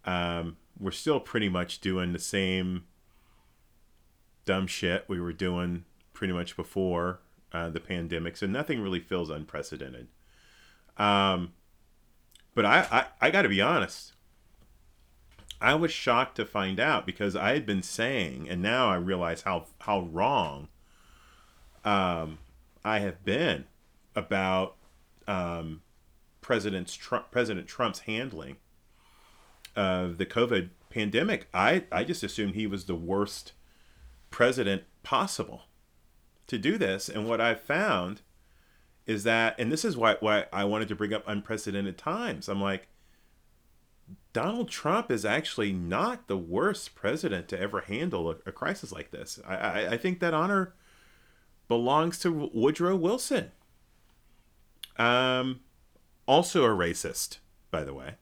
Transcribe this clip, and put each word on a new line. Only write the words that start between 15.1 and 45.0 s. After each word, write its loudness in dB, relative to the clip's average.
I 6
was 2
shocked 2
to -2
find 0
out, 2
because -2
I 2
had 0
been 0
saying, -4
and -2
now 2
I 4
realize -2
how, -2
how 0
wrong, 0
um, 2
I 2
have -4
been 0
about, 0
um, -4
President -2
Trump, -8
President -2
Trump's -4
handling -8
of 0
the 0
covid 0
pandemic. 0
I, 4
I 0
just -4
assumed -4
he -2
was -6
the -2
worst -2
president 2
possible -2
to -4
do 0
this. -2
And -4
what 0
I 4
found 0
is -2
that, 4
and 0
this -2
is -2
why, 6
why 4
I 0
wanted 0
to -4
bring -2
up -4
unprecedented -4
times. -6
I'm -2
like, -2
Donald -2
Trump 0